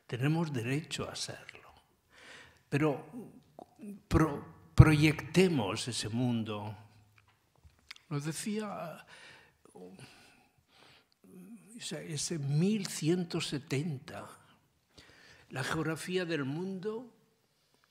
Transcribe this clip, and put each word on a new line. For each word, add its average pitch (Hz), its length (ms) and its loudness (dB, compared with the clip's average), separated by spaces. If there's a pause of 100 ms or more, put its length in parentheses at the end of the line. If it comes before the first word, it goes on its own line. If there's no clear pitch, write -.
Tenemos 151 440 0
derecho 131 560 -4
a - 80 -10
serlo. - 560 -12 (960)
Pero 143 380 0 (1000)
pro-, - 680 0
proyectemos 151 1120 6
ese 113 220 -4
mundo. 110 680 -2 (1300)
Lo 143 100 -2
decía, 180 840 -6 (2750)
ese, 165 340 -8
ese 151 280 -4
mil 170 480 2
ciento 170 520 0
setenta. 143 880 -4 (1200)
La 131 140 -6
geografía 160 600 -2
del 160 180 0
mundo 190 760 -6 (720)